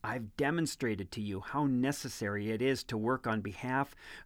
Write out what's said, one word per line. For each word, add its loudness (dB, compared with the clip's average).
I've -4
demonstrated 0
to -6
you -2
how 0
necessary 0
it 0
is 2
to -4
work 2
on 2
behalf -2